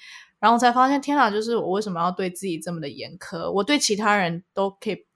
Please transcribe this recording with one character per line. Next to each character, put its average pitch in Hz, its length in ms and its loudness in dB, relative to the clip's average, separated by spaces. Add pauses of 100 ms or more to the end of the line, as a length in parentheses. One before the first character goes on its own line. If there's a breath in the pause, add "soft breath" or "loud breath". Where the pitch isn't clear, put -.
(400 loud breath)
然 214 100 4
后 240 80 4
才 240 140 4
发 254 160 4
现， 277 120 2
天 285 160 -2
哪， 240 140 4
就 208 100 0
是 233 160 -2
我 180 140 -2
为 190 100 0
什 208 120 -6
么 165 80 -4
要 175 100 2
对 185 180 -4
自 190 200 -8
己 165 100 -4
这 170 140 -8
么 165 80 -6
的 147 80 -8
严 127 280 -14
苛？ 165 360 -10
我 196 100 0
对 285 160 2
其 - 160 0
他 208 220 2
人 170 260 -2 (120)
都 196 160 0
可 196 200 -8
以 175 260 -8